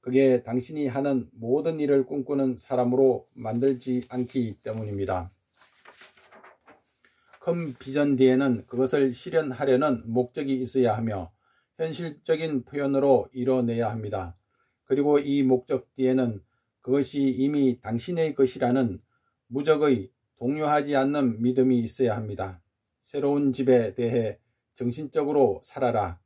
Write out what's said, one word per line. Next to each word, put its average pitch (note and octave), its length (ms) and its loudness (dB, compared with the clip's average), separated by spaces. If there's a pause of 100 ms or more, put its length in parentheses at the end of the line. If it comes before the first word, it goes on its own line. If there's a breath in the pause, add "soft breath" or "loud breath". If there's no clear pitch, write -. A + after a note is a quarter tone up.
그게 B2+ 420 4
당신이 B2+ 440 -4
하는 C3+ 460 -2
모든 D3 480 -2
일을 C#3 260 2
꿈꾸는 C#3 520 -4
사람으로 B2+ 760 2
만들지 B2 760 -2
않기 B2 540 -4
때문입니다. G2 680 -6 (2000 soft breath)
큰 E3+ 380 -4
비전 C#3+ 380 0
뒤에는 B2+ 500 4
그것을 C3 480 0
실현하려는 C3+ 920 0
목적이 B2+ 540 -2
있어야 A#2+ 360 0
하며 G#2 360 -4 (440)
현실적인 D#3+ 880 -4
표현으로 C#3 680 2
이뤄내야 A#2+ 580 0
합니다. G#2 460 -8 (480)
그리고 C#3+ 340 2
이 C#3+ 240 0
목적 B2+ 520 0
뒤에는 B2+ 480 0 (380)
그것이 C#3 420 -2
이미 C3+ 580 2
당신의 D#3 540 -4
것이라는 B2+ 680 0 (480)
무적의 C#3+ 640 0 (280)
동요하지 D3 560 -2
않는 C3+ 480 0
믿음이 B2+ 380 2
있어야 A2+ 360 -2
합니다. G2 460 -10 (400)
새로운 C#3+ 500 -2
집에 B2 420 2
대해 A#2 440 -2 (360)
정신적으로 C#3 920 0
살아라. A2+ 600 -4